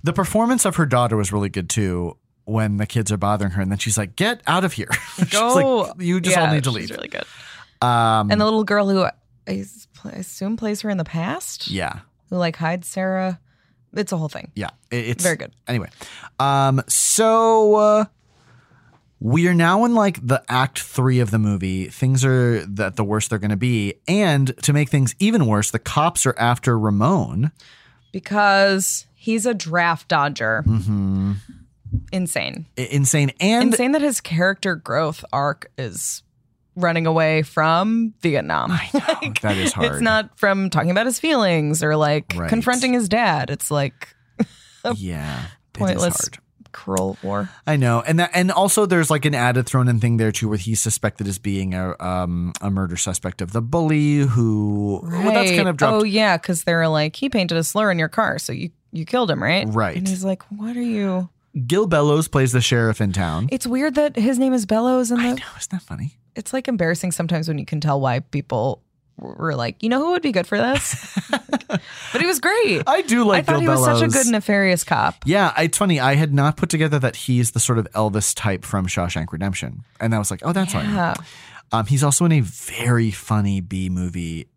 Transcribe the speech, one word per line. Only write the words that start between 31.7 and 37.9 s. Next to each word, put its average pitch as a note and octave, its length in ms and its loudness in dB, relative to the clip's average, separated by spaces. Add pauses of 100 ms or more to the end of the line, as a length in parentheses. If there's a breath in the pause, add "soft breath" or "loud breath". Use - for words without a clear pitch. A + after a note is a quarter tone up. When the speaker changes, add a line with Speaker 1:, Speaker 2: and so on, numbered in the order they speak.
Speaker 2:
Insane. E3 540 -4 (120)
Speaker 1:
I-, B2+ 40 -6 (100)
insane. C#3 480 2
And A#3 320 4
Speaker 2:
Insane B3 220 2
that D4+ 80 2
his C#4+ 200 0
character F#3 540 0
growth D3+ 560 -4
arc C#3+ 460 -4
is - 460 -8 (520)
running E3 320 0
away D#3 340 4
from G3 800 2